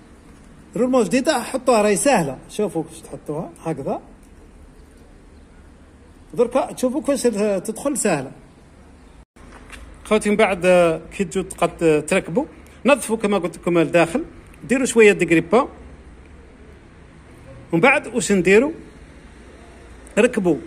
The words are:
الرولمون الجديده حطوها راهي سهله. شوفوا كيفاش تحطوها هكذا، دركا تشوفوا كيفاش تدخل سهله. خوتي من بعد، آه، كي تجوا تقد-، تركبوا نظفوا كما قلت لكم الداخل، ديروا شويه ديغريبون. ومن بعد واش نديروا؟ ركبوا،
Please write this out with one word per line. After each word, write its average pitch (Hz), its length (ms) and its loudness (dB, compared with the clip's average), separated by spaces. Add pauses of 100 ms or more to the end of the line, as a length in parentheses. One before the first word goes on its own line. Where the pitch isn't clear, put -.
(760)
الرولمون 254 240 2
الجديده 247 420 0
حطوها 240 400 0
راهي 208 140 2
سهله. 175 420 0 (120)
شوفوا 170 320 -4
كيفاش - 180 -18
تحطوها - 500 -10 (140)
هكذا، 160 360 -6 (2250)
دركا 233 380 -2
تشوفوا 254 280 -4
كيفاش 277 220 -4 (400)
تدخل 226 360 -6
سهله. 139 340 -2 (1700)
خوتي 208 260 0
من 208 60 0
بعد، 190 300 0
آه، 170 340 4 (160)
كي 196 80 -2
تجوا 180 180 -6
تقد-، 165 640 0
تركبوا 185 380 -2 (420)
نظفوا 226 300 2
كما 202 220 -2
قلت 170 180 -8
لكم 175 220 -2
الداخل، 170 460 0 (440)
ديروا 262 180 0
شويه 214 260 6
ديغريبون. 170 560 0 (2000)
ومن 170 80 0
بعد 175 260 2
واش 226 260 -4
نديروا؟ 202 400 4 (1500)
ركبوا، 202 380 2 (100)